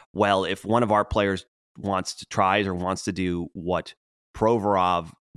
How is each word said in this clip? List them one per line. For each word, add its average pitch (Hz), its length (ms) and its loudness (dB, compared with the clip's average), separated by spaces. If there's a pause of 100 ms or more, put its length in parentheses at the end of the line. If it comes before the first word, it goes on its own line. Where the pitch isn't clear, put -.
(120)
"Well, 98 320 2
if 92 200 -6
one 113 180 2
of 107 100 0
our 104 120 4
players 98 420 0 (320)
wants 98 380 -4
to, - 100 -16
tries 98 400 2
or 92 80 -2
wants 90 300 -4
to 104 80 -4
do 87 400 -2
what 87 420 -6 (420)
Provorov 95 760 2 (240)